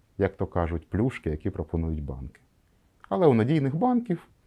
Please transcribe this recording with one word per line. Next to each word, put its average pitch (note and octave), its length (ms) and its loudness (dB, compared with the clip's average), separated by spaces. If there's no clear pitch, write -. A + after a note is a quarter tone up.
як F#2+ 200 0
то F#2+ 100 -2
кажуть, E2 420 -2
плюшки, G#2+ 400 -2
які D#2 200 -4
пропонують D#2+ 540 -4
банки. C2+ 380 -10
Але F#3+ 180 4
у C3+ 60 8
надійних C3+ 420 2
банків A#3+ 520 -2